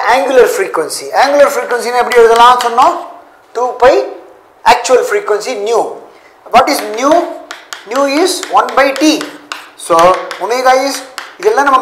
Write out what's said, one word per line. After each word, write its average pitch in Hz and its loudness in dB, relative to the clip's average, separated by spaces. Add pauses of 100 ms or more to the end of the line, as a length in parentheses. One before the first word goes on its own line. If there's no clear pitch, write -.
(140)
ஆங்குலர் 262 4
ஃப்ரீக்வன்சி. 160 -6 (180)
ஆங்குலர் 277 4
ஃப்ரீக்வன்சினா 240 -4
எப்படி - 0
எழுதலாம் 233 4
சொன்னோம்? 247 2 (600)
டூ 247 -2 (180)
பை 269 6 (800)
ஆக்சுவல் 240 2
ஃப்ரீக்வன்சி 208 -4 (140)
nu. 226 0 (760)
What 247 2
is - -4 (160)
nu? 269 0 (800)
Nu 262 -2 (220)
is 370 0 (260)
one 466 -2
by 277 2 (160)
T. 311 4 (760)
So, 170 0 (480)
omega 247 -2 (140)
is, 277 -6 (440)
இதெல்லாம் 240 0
நம்ம 269 2